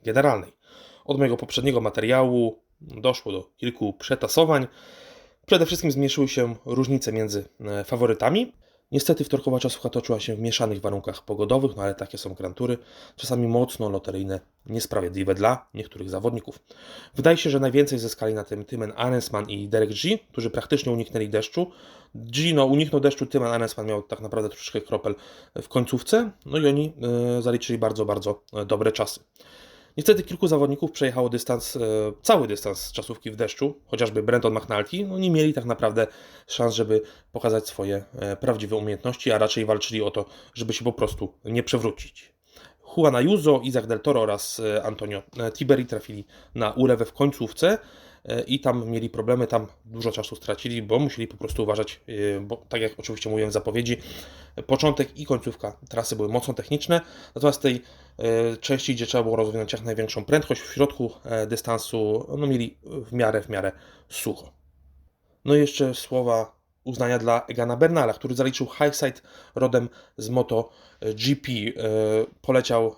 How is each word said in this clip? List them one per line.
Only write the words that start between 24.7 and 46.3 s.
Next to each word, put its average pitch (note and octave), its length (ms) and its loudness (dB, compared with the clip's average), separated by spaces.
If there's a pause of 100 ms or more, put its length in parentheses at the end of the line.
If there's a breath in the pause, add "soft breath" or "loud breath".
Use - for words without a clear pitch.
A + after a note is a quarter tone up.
kropel G#2 340 -4 (460 loud breath)
w - 60 -14
końcówce, G3 640 2 (140)
no C#3 120 -4
i D3+ 100 4
oni, D3 260 2 (440)
e, A#2+ 40 -2
zaliczyli A#2+ 380 -2
bardzo, G#2+ 260 0
bardzo, G2+ 380 -4 (100)
e, G#2 120 -4
dobre G#2+ 260 2
czasy. - 280 -4 (800 loud breath)
Niestety F#3 260 4
kilku F3+ 240 -2
zawodników C#3+ 440 2
przejechało B2+ 380 0
dystans, A#2+ 460 -4
e, C3 40 -6 (420)
cały E3 260 4
dystans G2+ 440 -6
czasówki A2+ 400 -10
w G#2+ 40 -12
deszczu, A#2+ 520 -2
chociażby A2 360 0
Brenton A#2 300 0
McNulty. G#2+ 520 -4
No, F#3 120 -6
nie F#3 140 2
mieli D#3 220 4
tak A#2+ 120 -6
naprawdę A2+ 420 0 (400 loud breath)
szans, A#2 260 0
żeby G#2+ 280 2 (300 loud breath)
pokazać A2 360 0
swoje, G2+ 360 -4 (160)
e, G2+ 160 -4
prawdziwe G#2+ 400 -2
umiejętności, G#2+ 560 -2
a G#2+ 60 4
raczej G#2+ 280 2
walczyli G#2+ 360 0
o G2+ 100 -2
to, G2+ 140 -4 (280 loud breath)
żeby A2+ 200 -4
się - 100 -6
po A#2 100 0
prostu G#2 400 -4 (120)
nie A#2 180 0
przewrócić. - 680 -4 (640 loud breath)
Juan D3+ 180 6
Ayuso, D3 480 6
Isaac B2 240 0
Del A2+ 120 0
Toro C3+ 220 4
oraz, G#2 380 -2
e, G#2+ 240 0
Antonio, G#2 400 -6 (160)
e, A2+ 120 -2
Tiberi C3 340 4
trafili G#2 400 -8 (300 soft breath)